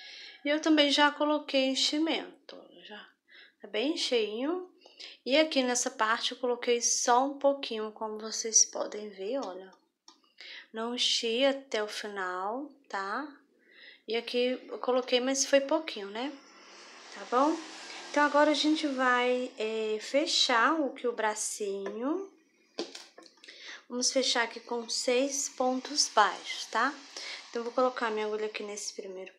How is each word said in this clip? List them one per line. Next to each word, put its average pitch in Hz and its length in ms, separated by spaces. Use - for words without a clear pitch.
E 285 40
eu 311 120
também 302 300
já 285 220
coloquei 294 540
enchimento, 262 960
já 208 160
tá 214 80
bem 226 280
cheinho. 247 720
E 262 140
aqui 311 240
nessa 247 260
parte 226 440
eu 247 60
coloquei 240 440
só 247 440
um 285 120
pouquinho, 240 540
como 214 260
vocês 220 460
podem - 440
ver, 196 300
olha. 190 340
Não 233 240
enchi 240 480
até 269 360
o 214 60
final, 202 840
tá? 208 440
E 220 80
aqui 247 520
eu 226 120
coloquei, 247 400
mas 269 240
foi 277 160
pouquinho, 277 500
né? 262 260
Tá 202 160
bom? 285 260
Então, 294 140
agora 294 260
a 294 40
gente 302 320
vai, 254 680
é, 220 420
fechar 269 800
o 262 140
que - 160
o 220 60
bracinho. 214 1160
Vamos 247 240
fechar 254 300
aqui 226 180
com 233 260
seis 262 600
pontos 254 600
baixos, - 560
tá? 254 280
Então, 233 160
vou 233 80
colocar 254 380
minha 214 160
agulha 214 220
aqui 214 140
nesse 208 300
primeiro 190 460